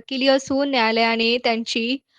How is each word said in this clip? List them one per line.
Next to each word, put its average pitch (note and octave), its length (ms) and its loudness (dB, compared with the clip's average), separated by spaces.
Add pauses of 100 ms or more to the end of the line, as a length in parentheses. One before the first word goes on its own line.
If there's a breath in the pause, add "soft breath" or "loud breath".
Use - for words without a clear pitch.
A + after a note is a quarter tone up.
केली C4+ 200 -2
असून, C4+ 420 0
न्यायालयाने A3+ 720 2
त्यांची A#3 540 -2 (200)